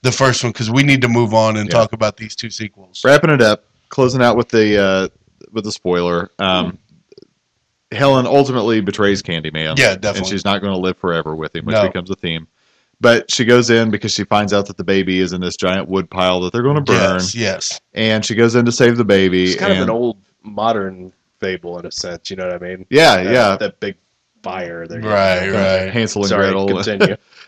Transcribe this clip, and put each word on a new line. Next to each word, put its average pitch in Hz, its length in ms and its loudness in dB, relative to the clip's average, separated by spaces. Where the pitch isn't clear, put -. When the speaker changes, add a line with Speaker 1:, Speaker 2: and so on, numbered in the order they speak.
Speaker 1:
the 127 100 2
first 127 320 2
one, 117 80 -2
'cause 110 180 -6
we 131 140 2
need 139 180 4
to 123 60 2
move 117 260 2
on 110 220 2
and 107 120 -4
Speaker 2:
Yeah. - 40 -6
Speaker 1:
talk 110 220 2
about 110 240 -2
these 107 180 -14
two 113 140 -10
sequels. - 560 -14
Speaker 2:
Wrapping 147 240 4
it 139 120 4
up, 107 220 2
closing 127 340 0
out 120 140 4
with 117 140 0
the, 107 340 4
uh, 95 240 0
with 107 100 -6
the 104 80 -8
spoiler. 87 580 -2
Um, 92 380 0
Helen 131 340 0
ultimately 117 560 2
betrays 101 400 -2
Candyman. 78 560 -6
Speaker 1:
Yeah, 110 180 2
definitely. 98 240 -4
Speaker 2:
And 92 80 -6
she's 98 180 -6
not 101 160 0
gonna 98 160 -4
live 92 200 -2
forever 82 380 -4
with 78 200 -10
him, 110 100 -8
which 107 100 -4
Speaker 1:
No. 104 120 2
Speaker 2:
becomes 90 220 -8
a 98 60 -6
theme. 82 320 -8
But 117 300 2
she 120 140 -2
goes 120 240 4
in 113 220 4
because 104 220 -4
she 101 100 -4
finds 104 300 0
out 101 140 0
that 98 100 -14
the 95 60 -8
baby 92 360 0
is 92 140 -2
in 90 80 -6
this 87 160 -6
giant 92 320 -2
wood 95 200 -2
pile 90 320 0
that 90 120 -4
they're 120 100 -2
gonna 147 180 0
burn. 107 140 2
Speaker 1:
Yes, 95 160 -4
yes. - 460 -6
Speaker 2:
And 110 320 0
she 107 100 -4
goes 117 200 4
in 120 100 4
to 120 60 2
save 120 260 4
the 117 80 2
baby. 95 460 4
Speaker 3:
It's 85 80 0
kind 98 120 0
of 95 60 2
an 92 60 0
Speaker 2:
and 95 80 -2
Speaker 3:
old 117 260 -2
modern 101 680 -4
fable 87 400 -6
in 87 60 -14
a 87 60 -14
sense, - 380 -12
you 98 80 -10
know 92 100 -8
what 90 80 -6
I 87 100 -10
mean? 92 240 -12
Speaker 2:
Yeah, 127 340 4
Speaker 3:
That, 95 100 0
Speaker 2:
yeah. 107 240 4
Speaker 3:
that 101 220 -8
big 101 160 -8
fire. 85 460 -10
There 104 140 -12
Speaker 1:
Right, 95 480 2
Speaker 2:
Uh, - 20 -2
Speaker 1:
right. 95 100 -6
Speaker 2:
Hansel 110 300 -2
and 98 60 0
Speaker 3:
Sorry, 98 220 2
Speaker 2:
Gretel. 98 160 0
Speaker 3:
continue. 101 540 0
Speaker 2:
<laughs> - 40 -20